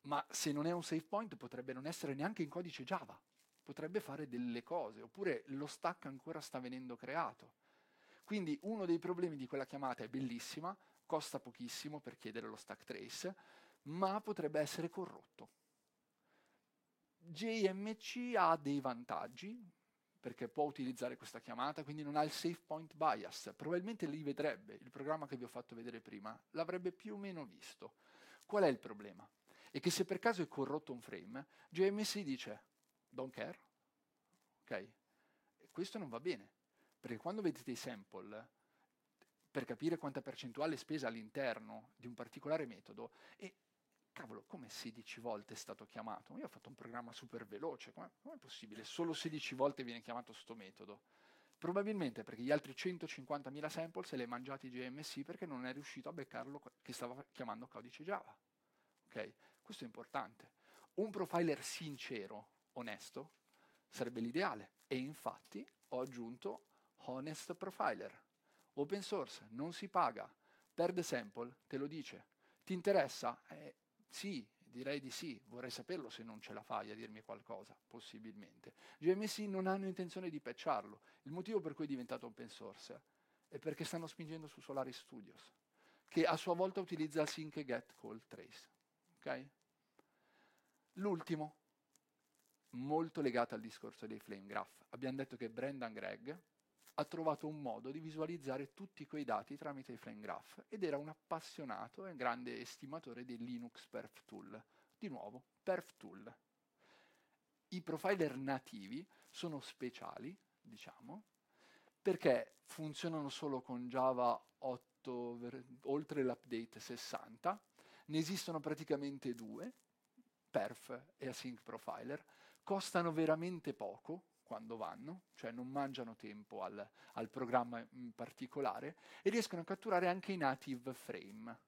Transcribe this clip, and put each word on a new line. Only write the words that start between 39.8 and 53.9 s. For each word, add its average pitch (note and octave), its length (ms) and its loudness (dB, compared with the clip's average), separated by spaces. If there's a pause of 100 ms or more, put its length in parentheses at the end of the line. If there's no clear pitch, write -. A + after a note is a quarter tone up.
quanta C#3 240 -4
percentuale C3+ 540 -2
è - 20 -2
spesa D3 320 0
all'interno A2+ 880 -2
di A#2+ 100 -14
un A#2+ 80 -8
particolare C#3+ 520 0
metodo, G#2+ 460 -12 (240)
e F#3 180 -12 (580)
cavolo, A2 340 -10
come F2+ 220 -10
sedici A#2 520 -8
volte A2 340 -2
è - 20 -8
stato - 300 -8
chiamato? A2 500 -6
Io C#4+ 80 -6
ho - 40 -8
fatto - 200 -16
un C3 60 -14
programma A#2+ 400 -8
super A#2 320 -8
veloce, B2+ 460 -4
come, - 180 -10 (100)
com'è D4 160 -12
possibile? A2 480 -12
Solo E3+ 300 0
sedici D3+ 400 -2
volte C#3 300 4
viene A#2 180 -6
chiamato A#2 320 -4
sto - 200 -10
metodo. G2 460 -12 (560)
Probabilmente F3+ 680 2
perché A2 180 -8
gli C3 80 2
altri C#3+ 260 4
centocinquantamila D3 920 -2
sample E3 340 -2